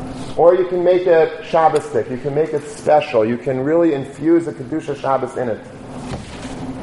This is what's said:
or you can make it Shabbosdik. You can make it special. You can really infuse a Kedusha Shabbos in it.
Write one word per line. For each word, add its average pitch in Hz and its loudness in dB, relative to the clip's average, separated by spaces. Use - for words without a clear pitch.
or 170 8
you 180 2
can 180 -2
make 180 4
it 165 4
Shabbosdik. 147 2
You 127 -6
can 139 -6
make 156 0
it 143 -4
special. 147 2
You 117 0
can 131 -4
really 160 2
infuse 151 0
a 147 -6
Kedusha 139 -8
Shabbos 131 -2
in 123 -2
it. 104 -4